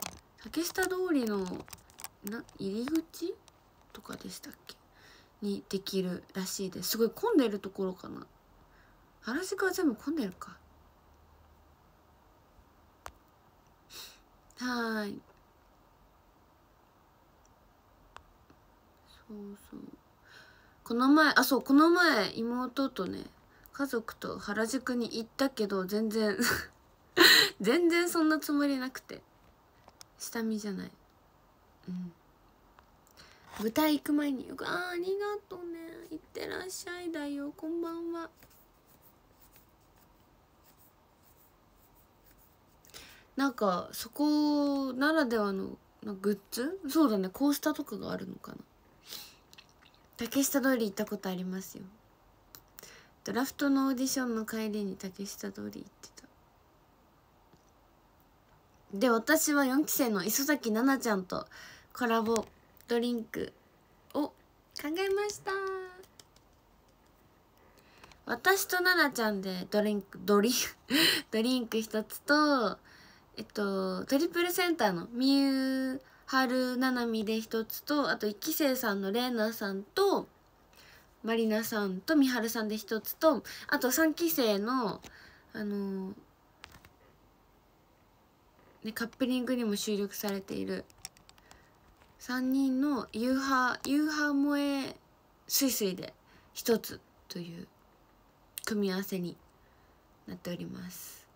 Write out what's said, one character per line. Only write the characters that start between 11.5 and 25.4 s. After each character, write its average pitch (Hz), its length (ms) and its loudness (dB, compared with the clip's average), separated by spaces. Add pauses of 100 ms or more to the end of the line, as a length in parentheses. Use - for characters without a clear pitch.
は 233 440 -2
ー 202 60 -6
い。 - 100 -10 (4000)
そ 220 60 -14
う 202 220 -12 (140)
そ - 60 -14
う。 - 40 -14 (1000)
こ - 120 -4
の 247 140 4
前、 294 280 8
あ、 262 80 8
そ 254 140 4
う、 214 40 0
こ - 120 4
の 311 160 10
前、 320 460 6
妹 247 520 -2
と 190 180 -4
ね、 190 180 -6 (480)
家 277 140 -4
族 233 300 -4
と - 240 -8
原 208 260 -2
宿 247 300 -2
に 226 220 -4
行 226 80 -6
っ - 100 -20
た 269 140 2